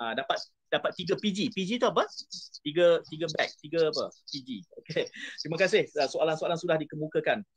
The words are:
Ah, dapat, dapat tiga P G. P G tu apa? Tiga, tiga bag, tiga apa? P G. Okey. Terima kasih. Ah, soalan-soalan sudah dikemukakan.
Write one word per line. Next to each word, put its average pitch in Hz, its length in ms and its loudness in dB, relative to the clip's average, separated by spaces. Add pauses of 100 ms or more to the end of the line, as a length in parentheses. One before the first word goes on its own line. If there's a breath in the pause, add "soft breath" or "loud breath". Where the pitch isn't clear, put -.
Ah, 113 160 -4
dapat, - 240 -2 (320)
dapat - 240 0
tiga 180 160 -2
P 214 160 0
G. 208 240 0
P 185 160 -2
G 233 80 0
tu 240 80 0
apa? 269 240 2 (560)
Tiga, 170 400 6
tiga 160 320 -6
bag, - 240 0
tiga 156 320 2
apa? 131 160 -2 (160)
P 139 160 -12
G. 127 240 -10 (160)
Okey. - 240 -4 (400 loud breath)
Terima 160 160 -2
kasih. 185 240 4 (160)
Ah, 135 80 2
soalan-soalan 160 480 0
sudah 160 240 2
dikemukakan. 151 640 -2 (120)